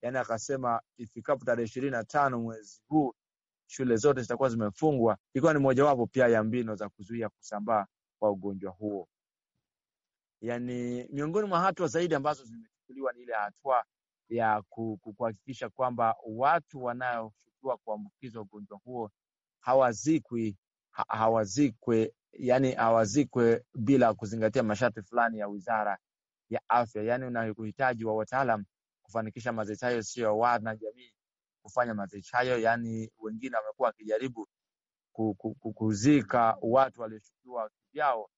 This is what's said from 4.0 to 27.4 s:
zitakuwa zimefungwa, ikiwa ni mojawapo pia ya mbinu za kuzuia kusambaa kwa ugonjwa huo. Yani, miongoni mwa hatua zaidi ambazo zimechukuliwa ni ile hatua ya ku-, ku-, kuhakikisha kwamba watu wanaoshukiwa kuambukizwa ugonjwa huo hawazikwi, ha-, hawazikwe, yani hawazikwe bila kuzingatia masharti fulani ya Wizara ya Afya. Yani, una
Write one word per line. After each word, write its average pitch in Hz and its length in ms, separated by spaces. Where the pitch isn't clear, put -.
zitakuwa 120 260
zimefungwa, 113 720
ikiwa 156 180
ni 151 60
mojawapo 135 480
pia 123 220
ya 113 160
mbinu 113 300
za 104 140
kuzuia 110 400
kusambaa 104 580
kwa 107 120
ugonjwa 95 420
huo. 98 360
Yani, 123 720
miongoni 160 360
mwa 175 120
hatua 180 260
zaidi 165 280
ambazo 147 300
zimechukuliwa 120 680
ni 120 100
ile 120 120
hatua 110 500
ya 110 400
ku-, 113 340
ku-, 113 100
kuhakikisha 117 560
kwamba 120 480
watu 135 580
wanaoshukiwa 120 920
kuambukizwa 107 680
ugonjwa 104 420
huo 120 260
hawazikwi, 123 960
ha-, - 180
hawazikwe, 113 1080
yani 131 400
hawazikwe 117 920
bila 120 400
kuzingatia 110 480
masharti 110 400
fulani 117 360
ya 101 100
Wizara 104 500
ya 113 180
Afya. 113 340
Yani, 120 220
una 113 320